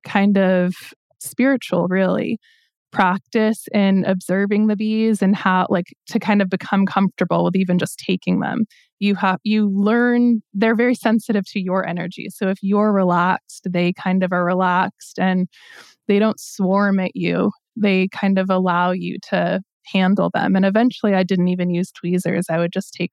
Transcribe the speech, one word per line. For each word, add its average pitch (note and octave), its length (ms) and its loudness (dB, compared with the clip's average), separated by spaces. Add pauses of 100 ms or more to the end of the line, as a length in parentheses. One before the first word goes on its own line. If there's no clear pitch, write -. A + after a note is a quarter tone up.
kind G3+ 320 2
of F#3 380 2 (460)
spiritual, A#3+ 680 0
really, F#3 500 0 (520)
practice G#3+ 840 0
in G3 320 2
observing G3+ 600 0
the G#3+ 100 0
bees A3 460 0
and G3 120 4
how, F#3 360 0
like, F#3 160 0 (220)
to - 100 -2
kind G#3 240 2
of F#3+ 80 -2
become G3 340 0
comfortable F#3 600 0
with F3+ 120 0
even F3+ 220 2
just F3 200 -4
taking F#3 420 -2
them. - 240 -2 (340)
You G3+ 160 0
have, F#3 300 0
you G#3+ 240 2
learn, A#3 760 2 (100)
they're A3+ 240 2
very B3 180 2
sensitive A3 520 0
to - 140 -8
your F#3 280 -2
energy. F3 400 -8
So G3 200 -6
if F#3+ 120 -2
you're G#3 320 0
relaxed, F3+ 760 0
they F3 260 0
kind F#3 280 -2
of F3+ 80 0
are F3+ 140 0
relaxed F3+ 720 -2
and F#3 300 0 (580)
they G3+ 120 2
don't G#3+ 200 0
swarm G3 640 0
at F#3 140 -4
you. F3 360 0 (260)
They G3 320 2
kind G3 300 0
of F#3+ 120 0
allow F3+ 400 0
you F3+ 260 -6 (140)
to F3+ 320 -2 (300)
handle F#3 400 2
them. - 220 0
And F#3+ 100 2
eventually G#3+ 500 0
I F#3+ 100 2
didn't F3+ 240 0
even F3+ 220 -2
use F3 200 -2
tweezers. F3+ 600 -2
I E3 80 -2
would E3+ 140 -2
just - 200 -8
take - 200 -6